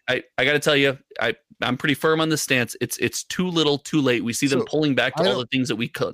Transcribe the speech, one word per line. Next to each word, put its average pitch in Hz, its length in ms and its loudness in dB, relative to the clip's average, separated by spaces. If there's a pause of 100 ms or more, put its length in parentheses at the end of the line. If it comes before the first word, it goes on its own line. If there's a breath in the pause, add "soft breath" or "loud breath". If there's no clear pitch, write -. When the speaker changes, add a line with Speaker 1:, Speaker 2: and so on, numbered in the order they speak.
Speaker 1:
I, 127 140 -2 (140)
I 127 80 0
gotta 147 140 2
tell 151 160 2
you, 139 240 2 (220)
I, 113 120 0 (300)
I'm 120 140 0
pretty 147 180 0
firm 160 260 0
on 160 80 0
this 151 140 0
stance. 123 380 0
It's, - 180 -4
it's - 240 -2
too - 260 -2
little, 151 300 2
too - 220 0
late. 123 240 2
We 117 80 -4
see 139 160 0
them 131 120 2
Speaker 2:
So 110 60 0
Speaker 1:
pulling 147 300 0
back 123 180 2
to 160 80 -2
Speaker 2:
I 185 40 2
Speaker 1:
all 190 80 2
Speaker 2:
don't 127 80 -2
Speaker 1:
the 127 140 -4
things 127 120 0
that 113 80 -2
we 117 120 -2
co-, 98 260 -4